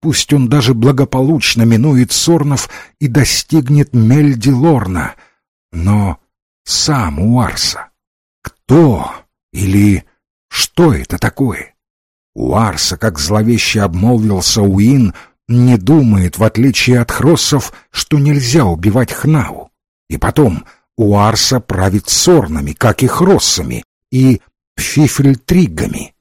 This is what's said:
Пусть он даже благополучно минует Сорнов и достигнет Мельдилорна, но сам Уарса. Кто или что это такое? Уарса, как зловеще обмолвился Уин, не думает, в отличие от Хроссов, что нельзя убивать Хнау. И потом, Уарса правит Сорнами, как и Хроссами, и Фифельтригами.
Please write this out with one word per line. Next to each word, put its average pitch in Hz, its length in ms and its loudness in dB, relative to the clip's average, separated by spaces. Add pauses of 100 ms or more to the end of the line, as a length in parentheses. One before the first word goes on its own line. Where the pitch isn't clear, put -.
Пусть 160 300 -2
он 139 160 2
даже 135 260 2
благополучно 131 880 0
минует 123 480 2
Сорнов 147 580 -2 (300)
и 147 80 -2
достигнет 143 840 0
Мельдилорна, 123 1200 0 (560)
но 95 480 -2 (440)
сам 101 560 -4
Уарса. 113 720 -2 (520)
Кто 135 680 0 (400)
или 98 540 0 (420)
что - 460 0
это 71 240 -6
такое? - 580 -6 (580)
Уарса, 80 640 -4
как 90 240 -6
зловеще 107 640 -2
обмолвился 101 800 0
Уин, 104 520 2 (360)
не 123 280 4
думает, 101 600 2
в 98 60 0
отличие 123 580 2
от 117 100 -6
Хроссов, - 600 0 (180)
что - 280 -2
нельзя 139 460 2
убивать 98 460 0
Хнау. 135 600 -4 (360)
И - 100 -8
потом, 110 480 0 (300)
Уарса 107 640 0
правит 98 480 -2
Сорнами, 78 640 0
как 110 320 -2
и 127 40 2
Хроссами, 120 760 -2 (280)
и 131 300 2 (360)
Фифельтригами. - 1400 0